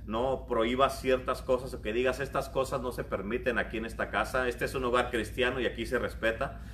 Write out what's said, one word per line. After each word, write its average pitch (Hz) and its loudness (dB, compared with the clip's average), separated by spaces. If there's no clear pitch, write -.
no 123 0
prohíbas 123 4
ciertas 127 2
cosas 127 0
o 120 -8
que 107 -2
digas, 127 2
"Estas 139 -2
cosas 135 0
no 123 -4
se 123 -6
permiten 113 -2
aquí 98 -2
en 110 -2
esta 104 -4
casa, 123 0
este 123 -2
es 131 -2
un 135 -2
hogar 123 4
cristiano 123 0
y 113 0
aquí 110 -2
se 117 0
respeta". 113 -2